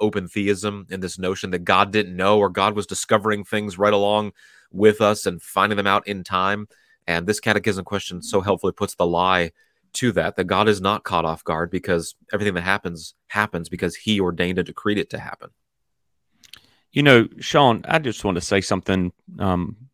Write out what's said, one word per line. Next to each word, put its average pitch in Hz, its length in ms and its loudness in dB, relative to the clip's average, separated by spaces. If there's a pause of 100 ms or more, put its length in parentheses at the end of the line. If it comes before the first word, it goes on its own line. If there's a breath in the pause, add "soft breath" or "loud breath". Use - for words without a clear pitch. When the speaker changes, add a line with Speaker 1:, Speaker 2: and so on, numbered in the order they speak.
Speaker 1:
open 104 260 0
theism, 101 640 -4
in 95 80 -8
this 92 220 -8
notion 95 300 -4
that 90 100 -4
God 95 320 2
didn't 95 240 -2
know, 101 220 4
or 98 100 4
God 98 260 0
was 104 120 -6
discovering 104 580 0
things 104 340 -4
right 104 140 4
along 104 400 2 (400 soft breath)
with 104 280 6
us 104 260 2
and 87 140 -4
finding 101 360 0
them 101 100 0
out 101 220 2
in 95 160 -6
time. 98 420 -2 (400)
And 85 220 -2
this 107 100 0
catechism 101 460 -2
question 95 380 -8
so 226 180 -2
helpfully 95 320 -2
puts - 240 -6
the 90 100 0
lie 87 460 0 (420)
to 123 180 0
that, 87 220 0
that 92 100 0
God 98 240 2
is 98 120 2
not 98 240 -2
caught 85 200 -2
off 80 200 -6
guard, 82 260 -4
because 87 460 -4 (160)
everything 101 220 -2
that 87 80 -4
happens, 87 520 -4 (140)
happens 104 400 -4
because 90 260 -4
he 107 260 -2
ordained 90 380 -2
and 85 80 -2
decreed 104 320 -4
it - 120 -4
to - 80 -10
happen. - 320 -16 (1400 soft breath)
Speaker 2:
You 143 120 0
know, 123 240 8 (100)
Sean, 135 480 2
I 160 140 2
just 123 240 -6
want 98 120 0
to 87 40 -2
say 98 200 2
something, 92 520 0 (260)
um, 92 380 -2 (180)